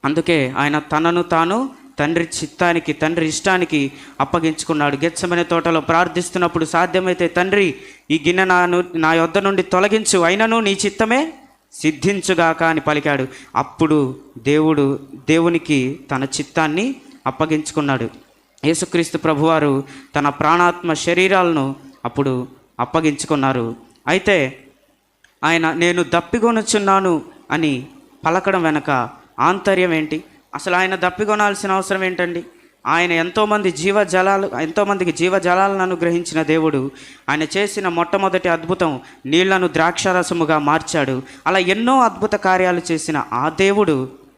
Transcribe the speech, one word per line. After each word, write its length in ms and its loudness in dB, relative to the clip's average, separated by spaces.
అందుకే 520 0
ఆయన 220 0
తనను 440 0
తాను 460 0
తండ్రి 300 0
చిత్తానికి, 500 0
తండ్రి 340 0
ఇష్టానికి 640 0
అప్పగించుకున్నాడు. 760 0
గెత్సెమనే 480 -2
తోటలో 380 0
ప్రార్థిస్తున్నప్పుడు, 840 0
"సాధ్యమైతే 640 0
తండ్రి, 480 0
ఈ 160 0
గిన్నె 180 2
నా 200 4
ను-, 200 2
నా 180 2
యొద్ద 240 2
నుండి 260 0
తొలగించు, 560 0
అయినను 400 2
నీ 260 0
చిత్తమే 480 0
సిద్ధించుగాక" 920 0
అని 160 2
పలికాడు. 480 -2
అప్పుడు 640 0
దేవుడు 600 2
దేవునికి 680 0
తన 120 -2
చిత్తాన్ని 720 -2
అప్పగించుకున్నాడు. 840 -2
యేసుక్రీస్తు 520 -2
ప్రభువారు 680 2
తన 140 0
ప్రాణాత్మ 640 2
శరీరాలను 840 2
అప్పుడు 420 -2
అప్పగించుకున్నారు. 960 0
అయితే 560 0
ఆయన 280 2
"నేను 320 0
దప్పికొనుచున్నాను" 1160 0
అని 360 -2
పలకడం 380 0
వెనక 460 0
ఆంతర్యం 540 2
ఏంటి? 300 -4
అసలు 200 -2
ఆయన 200 0
దప్పికొనాల్సిన 760 -2
అవసరం 320 -2
ఏంటండి? 400 -4
ఆయన 260 0
ఎంతోమంది 600 0
జీవజలాలు, 800 0
ఎంతోమందికి 500 -2
జీవజలాలను 680 0
అనుగ్రహించిన 600 -2
దేవుడు, 500 0
ఆయన 180 0
చేసిన 300 -2
మొట్టమొదటి 600 0
అద్భుతం 500 -2
నీళ్లను 420 2
ద్రాక్షారసముగా 920 0
మార్చాడు. 640 0
అలా 120 2
ఎన్నో 420 2
అద్భుత 300 0
కార్యాలు 500 2
చేసిన 320 -2
ఆ 160 0
దేవుడు 640 2